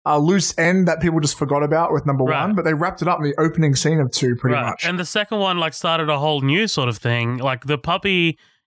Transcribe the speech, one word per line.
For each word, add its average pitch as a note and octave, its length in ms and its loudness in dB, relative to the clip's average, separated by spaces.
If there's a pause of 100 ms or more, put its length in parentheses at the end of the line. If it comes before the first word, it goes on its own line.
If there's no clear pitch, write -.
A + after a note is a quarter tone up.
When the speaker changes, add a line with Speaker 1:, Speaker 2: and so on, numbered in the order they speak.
Speaker 1:
a D3+ 140 2
loose F3 400 2
end F3 300 4
that E3 120 0
people E3 200 2
just D3 180 -2
forgot C#3+ 240 0
about D#3+ 300 0
with D3+ 120 -2
number C3+ 200 0
Speaker 2:
Right. D3 220 0
Speaker 1:
one, G#3+ 80 0
but F3 120 0
they D#3+ 80 2
wrapped E3+ 260 -4
it F3 80 0
up E3+ 100 0
in D3+ 60 -4
the C#3+ 140 -2
opening D#3 360 2
scene D#3 260 2
of C3 100 0
two, B2 260 0
pretty B2+ 200 0
Speaker 2:
Right. B2 100 -2
Speaker 1:
much. - 180 -6
Speaker 2:
And F3 140 -2
the F3 80 -6
second G#3+ 320 -2
one, F#3+ 200 0
like, D#3+ 140 0
started D#3+ 380 0
a D3 80 0
whole D3 240 0
new D#3 260 2
sort B2 220 0
of A2 80 -6
thing. A#2+ 400 -2
Like, C3 260 -4
the C#3+ 140 -2
puppy F3 600 -2 (280)